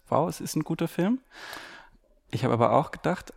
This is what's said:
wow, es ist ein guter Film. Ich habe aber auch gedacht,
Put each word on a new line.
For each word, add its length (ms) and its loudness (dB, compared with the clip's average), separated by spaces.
wow, 200 2
es 120 -8
ist 160 -6
ein 60 2
guter 260 -2
Film. 300 0
Ich 140 -2
habe 100 2
aber 180 4
auch 200 4
gedacht, 440 -4